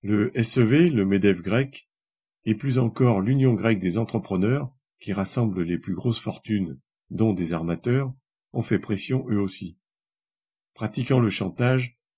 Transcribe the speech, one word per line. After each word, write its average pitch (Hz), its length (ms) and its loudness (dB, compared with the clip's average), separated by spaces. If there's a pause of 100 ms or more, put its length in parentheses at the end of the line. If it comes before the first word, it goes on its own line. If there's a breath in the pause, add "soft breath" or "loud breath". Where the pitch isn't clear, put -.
Le 104 340 0
S 117 220 0
E 123 40 6
V, 147 280 4
le 107 160 2
medef 98 340 4
grec, 113 480 -4 (560)
et 110 120 0
plus 135 220 -2
encore 117 420 2
l'Union 131 340 4
grecque 104 240 2
des 92 180 0
entrepreneurs, 113 800 -2 (260)
qui 104 120 -8
rassemble 95 500 -2
les 85 160 -2
plus 92 160 -6
grosses 113 260 -2
fortunes, 95 580 -6 (320)
dont 110 240 2
des 87 180 -4
armateurs, 120 640 -2 (380)
ont 123 100 -4
fait 107 160 0
pression 120 500 -4
eux 104 120 0
aussi. 92 360 -8 (960)
Pratiquant 123 460 0
le 113 100 4
chantage, 123 680 -2 (200)